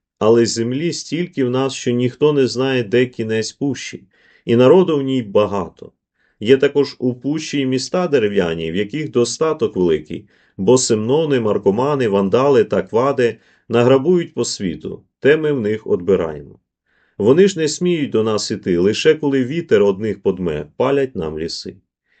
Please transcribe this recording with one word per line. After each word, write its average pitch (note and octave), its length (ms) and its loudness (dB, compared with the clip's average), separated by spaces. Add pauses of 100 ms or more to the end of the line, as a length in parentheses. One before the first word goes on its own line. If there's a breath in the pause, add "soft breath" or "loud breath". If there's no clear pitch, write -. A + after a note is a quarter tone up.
(180)
але A#2 280 4
землі B2+ 460 -4
стільки D#3+ 520 -6
в B2 60 -2
нас, C3 220 -2
що - 180 -4
ніхто B2 420 0
не C#3 140 2
знає, B2+ 360 -2
де A#2+ 240 2
кінець A2 460 -4
пущі, - 520 -8 (400 soft breath)
і A#2 120 2
народу D#3 420 4
в C#3 40 -2
ній C3+ 200 -2
багато. G2 720 -2 (480)
Є A#2 160 4
також C#3 420 0
у B2 160 -2
пущі D3 460 -6
й C3 60 -2
міста C3 420 -2
дерев'яні, F#2 640 0
в F2 40 -6
яких A#2+ 340 -6
достаток A#2+ 640 -2
великий, E2+ 520 -2 (280 soft breath)
бо A2+ 220 2
семнони, B2+ 600 0
маркомани, A2+ 680 0
вандали G#2+ 560 2
та F#2+ 180 0
квади A#2+ 560 0 (300 soft breath)
награбують C3+ 640 2
по A#2+ 100 -4
світу, E2+ 580 -8 (180)
те C#3+ 160 6
ми D#3 160 -2
в C3+ 80 -2
них G#2+ 260 -2
одбираємо. F2 720 -2 (600)
Вони D3 300 6
ж G3 100 -2
не D#3 100 -2
сміють D#3 420 -2
до A2 120 0
нас G#2+ 280 -2
іти, F#2+ 280 -2
лише G#2+ 360 2
коли C#3 300 -2
вітер C#3 380 0
одних G2+ 400 -2
подме, E2+ 440 -4 (100)
палять C3+ 400 -2
нам D#2 220 -6
ліси. E2 380 -10 (440)